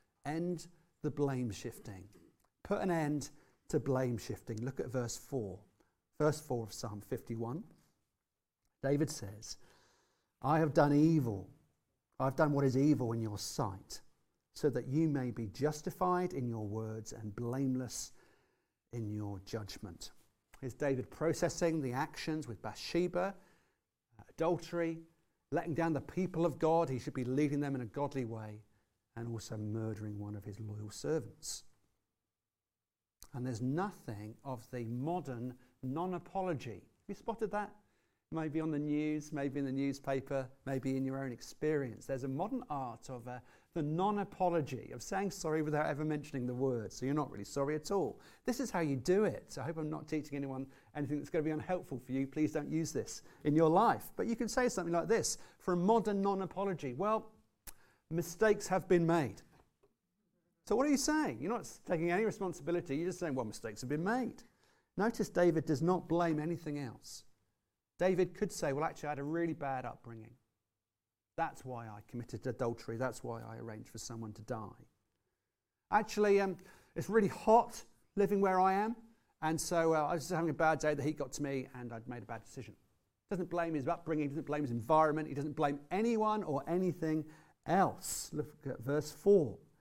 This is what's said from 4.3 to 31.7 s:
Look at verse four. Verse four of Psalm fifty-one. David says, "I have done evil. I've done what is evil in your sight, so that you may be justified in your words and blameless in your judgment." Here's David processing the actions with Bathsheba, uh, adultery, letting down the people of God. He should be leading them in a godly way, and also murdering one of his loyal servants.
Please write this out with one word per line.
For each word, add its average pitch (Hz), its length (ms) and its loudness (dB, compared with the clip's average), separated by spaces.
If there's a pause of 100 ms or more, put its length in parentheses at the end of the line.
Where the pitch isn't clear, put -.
Look 131 160 -6
at - 60 -4
verse 120 280 -4
four. 104 440 -6 (600)
Verse 151 220 2
four 120 220 -4
of 107 100 -10
Psalm 104 260 -8
fifty-one. 117 640 -6 (1160)
David 143 300 2
says, 107 460 -12 (840)
"I 151 180 4
have 156 140 2
done 147 200 8
evil. 143 540 6 (720)
I've 131 160 0
done 151 180 4
what 139 120 4
is 127 100 4
evil 127 380 4
in 117 80 0
your 107 160 -2
sight, - 640 -6 (540)
so 151 160 2
that 120 160 -4
you 151 220 2
may 131 220 0
be 117 160 -6
justified 180 840 -2
in 127 140 -4
your 113 180 -4
words 110 480 -6
and 104 220 -10
blameless 127 800 -4 (800)
in 113 180 -4
your 104 280 -4
judgment." 98 720 -10 (500)
Here's 127 120 -6
David 135 360 0
processing 160 720 0
the 127 120 -2
actions 156 540 -4
with 107 140 -10
Bathsheba, 175 760 0 (840)
uh, - 120 -20
adultery, 165 720 0 (500)
letting 165 220 0
down 165 200 2
the 139 80 0
people 175 440 0
of 139 140 2
God. 160 300 4
He 131 100 -2
should - 140 -6
be 127 120 -2
leading 143 340 2
them 139 160 0
in 127 60 -4
a 120 40 -6
godly 139 400 -4
way, 110 380 -10 (520)
and 117 120 -6
also 113 300 -6
murdering 107 600 -4
one 104 180 -8
of 101 100 -12
his 101 140 -10
loyal 104 320 -8
servants. - 720 -6 (1700)